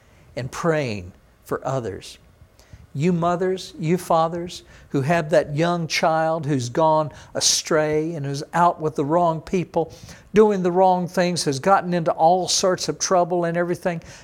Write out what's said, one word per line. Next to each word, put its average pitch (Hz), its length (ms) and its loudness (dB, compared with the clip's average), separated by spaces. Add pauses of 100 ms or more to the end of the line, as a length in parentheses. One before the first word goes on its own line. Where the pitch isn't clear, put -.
(360)
in 127 120 -8
praying 123 600 -4 (320)
for - 240 -6
others. 117 520 -8 (760)
You 160 180 0
mothers, 175 640 -2
you 170 200 0
fathers 170 640 -2 (280)
who 139 120 0
have 160 280 0
that 147 260 2
young 170 320 0
child 160 580 0
who's 131 220 -2
gone 156 440 2 (220)
astray 156 800 0
and 143 100 -8
who's 139 280 -6
out 170 280 2
with 151 140 -4
the 151 100 -2
wrong 160 360 0
people, 165 520 -4 (420)
doing 208 280 4
the 175 100 0
wrong 180 340 4
things, 175 380 -2
has 139 140 -2
gotten 180 360 2
into 165 180 0
all 175 360 2
sorts - 400 0
of 151 100 -6
trouble 175 460 0
and 170 120 -2
everything, 175 460 -4 (220)